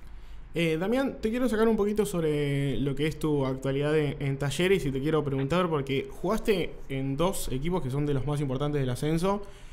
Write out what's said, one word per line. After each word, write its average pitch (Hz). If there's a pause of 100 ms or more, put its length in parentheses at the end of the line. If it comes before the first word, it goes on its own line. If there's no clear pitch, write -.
(540)
Eh, 160
Damián, 240
te 220
quiero 247
sacar 220
un 220
poquito 208
sobre 147
lo 139
que 143
es 151
tu 147
actualidad 135
en, 143
en 139
Talleres 175
y 135
te 131
quiero 151
preguntar, 143
porque 139
jugaste 190 (140)
en 135
dos 175
equipos 160
que 127
son 147
de 147
los 127
más 147
importantes 147
del 127
ascenso, 170 (300)